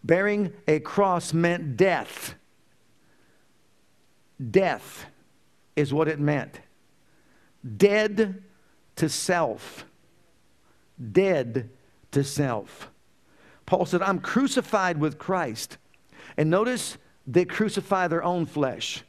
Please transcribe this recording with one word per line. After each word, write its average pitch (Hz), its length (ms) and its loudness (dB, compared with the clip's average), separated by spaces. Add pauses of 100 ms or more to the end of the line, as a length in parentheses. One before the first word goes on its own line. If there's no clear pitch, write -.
Bearing 196 500 2 (140)
a 151 140 2
cross 175 540 0
meant 170 420 0
death. 170 580 0 (2250)
Death 165 560 0 (680)
is 139 160 0
what 151 160 2
it 156 100 -4
meant. 147 420 -2 (1160)
Dead 202 680 4 (540)
to 160 120 0
self. - 760 -4 (1300)
Dead 131 580 2 (420)
to 139 120 2
self. 131 680 -4 (760)
Paul 180 180 2
said, 175 160 0
"I'm 190 200 0
crucified 208 760 0
with 151 200 -2
Christ." 165 580 -6 (600)
And 156 140 2
notice, 226 460 0 (300)
they 165 180 4
crucify 190 640 0
their 165 140 0
own 175 240 0
flesh. - 640 -4